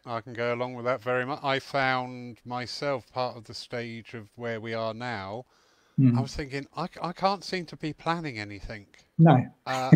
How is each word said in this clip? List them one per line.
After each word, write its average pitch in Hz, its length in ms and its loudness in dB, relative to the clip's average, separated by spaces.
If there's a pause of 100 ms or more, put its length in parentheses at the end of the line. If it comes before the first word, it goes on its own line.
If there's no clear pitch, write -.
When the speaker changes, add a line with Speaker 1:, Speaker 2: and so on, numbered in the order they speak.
Speaker 1:
I 117 160 -4
can 127 120 -12
go 120 200 0
along 123 220 -2
with 120 100 -6
that 123 160 0
very 127 240 2
much. 143 180 -4
I 135 160 2
found 127 840 -2
myself 123 680 -4
part 127 240 -2
of 117 80 -14
the 117 100 -14
stage 117 600 -10
of 110 220 -12
where 117 260 -4
we 113 120 -6
are 113 200 -2
now. 110 520 -6 (540)
Speaker 2:
Mm. 123 180 8
Speaker 1:
I 120 40 2
was 135 120 -6
thinking, 139 320 -6 (120)
I, 156 80 -2
c-, - 160 -10
I 165 100 -4
can't 190 320 0
seem 180 220 -6
to 151 100 -14
be 156 160 -6
planning 160 480 -4
anything. 104 460 -10 (320)
Speaker 2:
No. 151 280 10 (200)
Speaker 1:
Uh, 131 300 -2